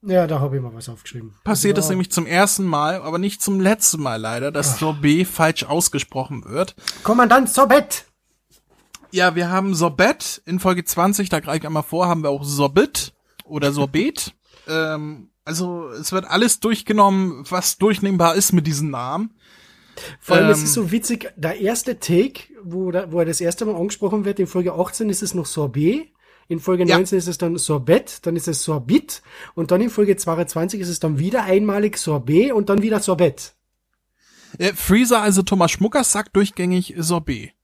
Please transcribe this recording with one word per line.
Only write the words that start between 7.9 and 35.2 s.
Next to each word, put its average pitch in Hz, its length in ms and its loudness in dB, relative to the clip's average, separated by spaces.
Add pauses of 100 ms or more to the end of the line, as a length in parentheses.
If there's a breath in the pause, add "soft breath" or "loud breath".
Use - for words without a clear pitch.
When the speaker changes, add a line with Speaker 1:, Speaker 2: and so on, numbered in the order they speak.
Speaker 2:
Ja, 180 240 2
wir 175 140 -2
haben 190 260 0
Sorbet 170 720 0
in 180 140 -2
Folge 180 260 0
zwanzig, 196 440 0
da 160 120 0
greife 151 180 -4
ich 160 60 -12
einmal 151 180 -2
vor, 175 240 -2
haben 165 160 0
wir 147 60 0
auch 143 140 -4
Sorbet 143 720 0 (300)
oder 143 300 -2
Sorbet. 147 680 -2
<laughs> - 40 -20 (260 soft breath)
Ähm, 156 600 -4 (160)
also 170 460 -6
es 143 200 -10
wird 185 140 -2
alles 214 340 2
durchgenommen, 196 880 2
was 180 280 -2
durchnehmbar 190 580 2
ist 202 160 2
mit 170 160 2
diesem 151 240 -2
Namen. 139 420 -6 (840 loud breath)
Speaker 1:
Vor - 160 2
allem, 165 140 6
es - 80 6
Speaker 2:
Ähm, 151 80 -2
Speaker 1:
ist 151 80 0
so 190 180 0
witzig, 233 460 -4
der 165 240 -6
erste 233 400 -2
Take, 196 400 2 (240)
wo, 180 260 -4
da, 180 220 -2
wo 170 60 -2
er 165 60 4
das 165 140 -4
erste 170 260 -2
Mal 214 120 -2
angesprochen 202 480 -2
wird, 202 140 -4
in 185 80 2
Folge 180 260 -2
achtzehn 180 360 -2
ist 190 140 -4
es 185 100 -6
noch 170 120 -4
Sorbet, 156 600 0 (420 soft breath)
in 165 100 -4
Folge 180 260 0
Speaker 2:
Ja. 180 120 4
Speaker 1:
neunzehn 190 200 2
ist 175 120 -2
es 160 80 -6
dann 170 200 -2
Sorbet, 151 680 0
dann 170 100 -2
ist 170 140 -4
es 151 140 -4
Sorbit 151 580 -2 (340 loud breath)
und 165 160 -2
dann 180 80 4
in 233 100 0
Folge 202 280 2
zweiundzwanzig 170 640 -4
ist 175 80 -6
es 165 100 -6
dann 156 180 0
wieder 208 280 0
einmalig 208 520 2
Sorbet 151 540 2
und 208 160 0
dann 202 140 2
wieder 214 180 0
Sorbet. 175 560 0 (1000 loud breath)
Speaker 2:
Äh, 190 160 0
Freezer, 226 480 4